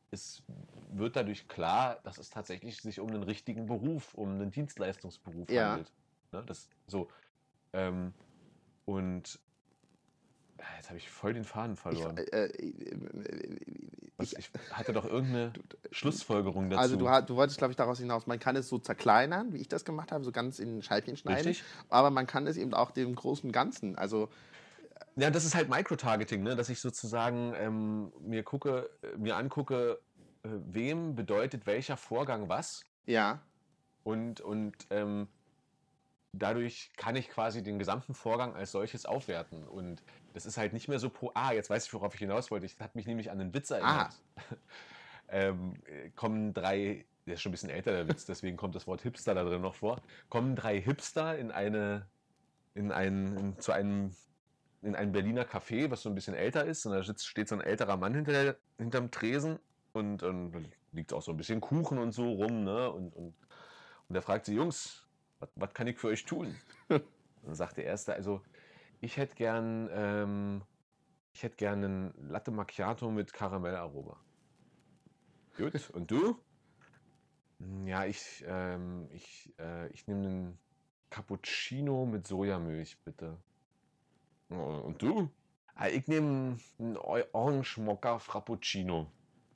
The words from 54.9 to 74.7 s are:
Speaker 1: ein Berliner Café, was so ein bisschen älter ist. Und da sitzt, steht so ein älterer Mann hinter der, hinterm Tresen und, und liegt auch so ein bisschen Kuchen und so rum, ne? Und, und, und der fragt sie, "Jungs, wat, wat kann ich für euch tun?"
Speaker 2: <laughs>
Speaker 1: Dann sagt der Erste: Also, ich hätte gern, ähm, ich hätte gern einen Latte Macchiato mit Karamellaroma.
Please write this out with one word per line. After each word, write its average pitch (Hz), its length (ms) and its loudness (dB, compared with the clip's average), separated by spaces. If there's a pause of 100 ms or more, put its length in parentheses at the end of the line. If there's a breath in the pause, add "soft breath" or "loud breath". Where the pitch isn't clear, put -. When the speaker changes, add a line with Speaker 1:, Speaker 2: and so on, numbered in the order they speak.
Speaker 1:
ein 101 160 2
Berliner 107 320 2
Café, 120 480 0
was 120 100 -4
so 110 80 -4
ein 101 60 0
bisschen 95 180 -4
älter 127 320 2
ist. 160 220 -2
Und 101 60 0
da 95 100 2
sitzt, 101 240 -6
steht 107 200 -2
so - 60 -2
ein 101 80 0
älterer 101 360 2
Mann 98 180 2
hinter 151 160 2
der, 139 260 4 (220)
hinterm 120 320 0
Tresen 143 480 0 (340)
und, 104 300 -2
und 90 300 -2 (400)
liegt 80 200 -6
auch - 80 0
so - 100 -8
ein - 60 -2
bisschen 113 240 -2
Kuchen 151 380 0
und 117 120 0
so 120 160 0
rum, 110 360 2
ne? 113 280 2
Und, 87 240 -8
und, 85 200 -12 (720 loud breath)
und - 80 -6
der 110 80 0
fragt 104 240 2
sie, 104 80 2
"Jungs, - 500 -2 (340)
wat, - 140 -14
wat - 220 -6
kann 117 100 -2
ich 120 140 -2
für 120 80 -2
euch 107 180 2
tun?" - 300 -4 (160)
Speaker 2:
<laughs> - 180 -6
Speaker 1:
Dann - 640 -2
sagt 85 240 -4
der - 80 -2
Erste: 101 300 -2
Also, 98 260 -2 (600 soft breath)
ich 117 160 -6
hätte 139 180 -2
gern, 113 560 0
ähm, 101 720 0 (720)
ich - 100 -14
hätte 117 140 -6
gern 101 260 2
einen 95 460 -4
Latte 104 220 -4
Macchiato 107 600 -2
mit 104 220 -2
Karamellaroma. 85 920 -6 (1300)